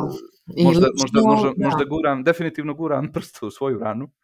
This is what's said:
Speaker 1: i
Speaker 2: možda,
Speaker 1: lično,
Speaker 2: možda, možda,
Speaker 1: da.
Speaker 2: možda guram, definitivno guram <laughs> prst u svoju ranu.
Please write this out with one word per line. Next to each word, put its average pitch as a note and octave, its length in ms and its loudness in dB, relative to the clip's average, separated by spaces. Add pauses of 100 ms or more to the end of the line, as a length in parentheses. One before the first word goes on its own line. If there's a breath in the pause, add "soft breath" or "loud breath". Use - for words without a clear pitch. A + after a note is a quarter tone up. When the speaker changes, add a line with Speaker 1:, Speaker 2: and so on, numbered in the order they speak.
(560)
Speaker 1:
i F3 80 4
Speaker 2:
možda, F3 220 6
Speaker 1:
lično, E3+ 340 0
Speaker 2:
možda, - 0 -
možda, G#3+ 360 4
Speaker 1:
da. - 80 -2
Speaker 2:
možda D3+ 200 0
guram, C#3+ 400 -2
definitivno D#3 500 -2
guram D3+ 340 -4
<laughs> D3 60 -14
prst - 280 -10
u G#2+ 80 -6
svoju C3 280 -4
ranu. A2 320 -6 (120)